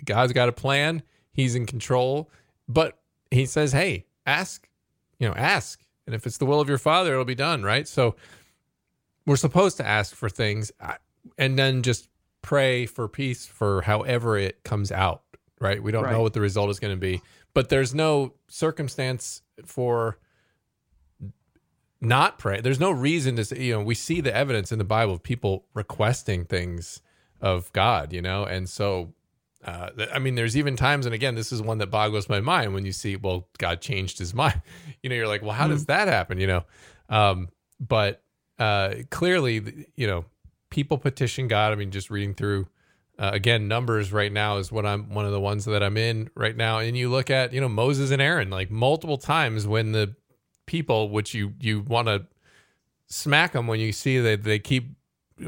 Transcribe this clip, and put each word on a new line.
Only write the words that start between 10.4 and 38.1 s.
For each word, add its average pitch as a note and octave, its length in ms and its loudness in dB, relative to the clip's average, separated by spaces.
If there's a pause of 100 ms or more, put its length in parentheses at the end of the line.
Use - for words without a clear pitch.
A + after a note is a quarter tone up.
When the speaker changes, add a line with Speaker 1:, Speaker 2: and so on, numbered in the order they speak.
Speaker 1:
uh, - 140 -8 (420)
and C3+ 220 0
then C3+ 240 2
just A#2+ 260 0 (320)
pray C3 460 2
for A2+ 200 -6
peace B2+ 380 -4
for G2+ 380 0
however A2+ 560 2
it - 260 -2
comes G2+ 260 -2
out, F#2 340 0 (360)
right? G#2 220 0
We G#2+ 100 -4
don't A2 120 0
Speaker 2:
Right. B2 80 -2
Speaker 1:
know A2+ 100 2
what A2 100 2
the A2 80 -2
result G2+ 300 2
is G2 100 -6
gonna G2+ 160 -4
be, F#2 240 -2 (320)
but C3 160 2
there's C3+ 260 2
no D3 380 2 (160)
circumstance C3+ 920 -4 (240)
for A#2+ 500 0 (1900)
not C3+ 320 4
pray. G2+ 240 -2
There's B2+ 200 0
no F#3 100 4
reason C3+ 460 0
to A2 80 0
say, B2 180 -8
you A#2+ 120 0
know, G#2+ 60 0
we A2 140 0
see E3+ 260 -2
the B2+ 140 0
evidence A#2+ 380 0
in A2 60 -2
the G2+ 60 0
Bible G#2+ 300 2
of E2+ 80 -8
people G2+ 500 -2
requesting G#2 720 -2
things F2 560 -6 (400)
of F2+ 320 0
God, F#2 400 2
you F2 80 -6
know? F#2 240 -2
And F#2 240 -6
so, F#2 460 -4 (500)
uh, F2+ 260 -10
th-, G#2+ 220 -6
I C#3 60 -2
mean, C3 160 -2
there's A#2 220 0
even C#3+ 180 0
times, C3+ 320 2
and A#2 80 -2
again, A#2 220 -2
this A2 160 -6
is A2 100 -4
one A2 160 -2
that G2 140 -4
boggles G#2+ 360 0
my G2+ 120 0
mind B2 340 0
when G2 100 -4
you F#2+ 60 -4
see, G2 240 -6
well, F#2 320 -4 (120)
God F2 220 -2
changed F#2+ 380 -6
his F2+ 160 -6
<laughs> B2 80 0
mind. B2+ 200 2 (380)
You B2+ 100 -6
know, B2 40 -4
you're A2+ 140 -2
like, G#2 140 -2
"Well, G#2+ 100 -4
how C#3+ 160 0
does D3 140 0
Speaker 2:
Mm-hmm. C#3+ 100 -2
Speaker 1:
that G3 160 2
happen?" F#2 320 0
You F#2+ 80 2
know? F2+ 160 2 (440)
Um, G2 420 2 (280)
but, G#2+ 460 0 (340)